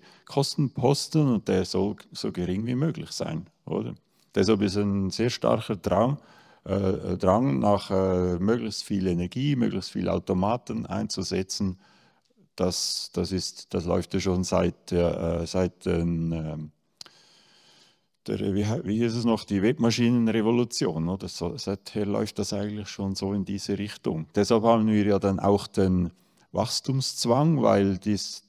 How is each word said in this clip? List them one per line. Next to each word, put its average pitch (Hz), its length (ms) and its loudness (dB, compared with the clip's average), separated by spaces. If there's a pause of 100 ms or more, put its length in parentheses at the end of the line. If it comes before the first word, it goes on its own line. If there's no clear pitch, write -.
(260)
Kostenposten 143 1080 0
und 104 140 -2
der 92 180 2
soll 98 300 -2 (160)
so 107 200 -6
gering 90 360 -4
wie 123 80 -2
möglich 151 360 -4
sein, - 360 -6 (180)
oder? 113 300 -6 (400)
Deshalb 101 260 4
ist 101 160 0
ein 98 320 2
sehr 117 220 0
starker 113 440 0
Drang, 107 440 2 (460)
äh, 95 520 0
Drang 120 400 2
nach, 104 320 2
äh, 90 480 2
möglichst 110 460 -2
viel 95 240 -2
Energie, 92 480 0
möglichst 101 360 -2
viel 92 160 -4
Automaten 98 800 -2
einzusetzen. 95 920 -4 (760)
Das, - 580 -2
das 90 180 -2
ist, - 420 -6
das 85 120 -4
läuft 87 280 -2
ja 98 60 0
schon 92 240 0
seit, 87 480 -2
äh, 85 560 0
seit 92 400 -2
den, 85 440 0
ähm, 78 400 -6 (1600)
der, 101 260 -2
wie 104 120 0
he-, 110 180 -2
wie 104 160 -2
hieß 117 160 0
es 120 100 -2
noch, 113 200 2
die 98 180 0
Webmaschinenrevolution, 113 1500 2
oder? 95 180 -6
So, - 300 -6
seither - 480 -6
läuft 107 320 -4
das 104 160 -4
eigentlich 104 360 -6
schon 98 260 -4
so 98 180 -4
in 98 120 -2
diese 98 340 -4
Richtung. 101 560 -6
Deshalb 104 280 4
haben 113 240 6
wir 104 180 4
ja 101 120 4
dann 95 220 2
auch 101 260 4
den 92 460 2 (400)
Wachstumszwang, 131 1120 0
weil 101 360 4
dies, - 520 -4